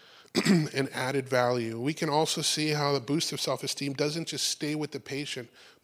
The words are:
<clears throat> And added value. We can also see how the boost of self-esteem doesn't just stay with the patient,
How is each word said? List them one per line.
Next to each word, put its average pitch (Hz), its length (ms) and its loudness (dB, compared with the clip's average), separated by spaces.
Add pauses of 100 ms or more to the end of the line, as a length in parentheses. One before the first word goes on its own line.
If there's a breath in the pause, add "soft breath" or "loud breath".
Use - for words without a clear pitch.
(360 loud breath)
<clears throat> - 120 2
And 143 480 4
added 131 340 0
value. 123 500 2
We 131 140 -2
can 156 160 -2
also 151 320 2
see 151 300 0
how 143 240 2
the 139 60 0
boost 147 320 0
of 147 80 -6
self-esteem 139 520 -2
doesn't 151 360 -2
just - 180 -2
stay 151 280 -2
with 151 160 -4
the 139 80 -8
patient, 135 520 -8 (340 loud breath)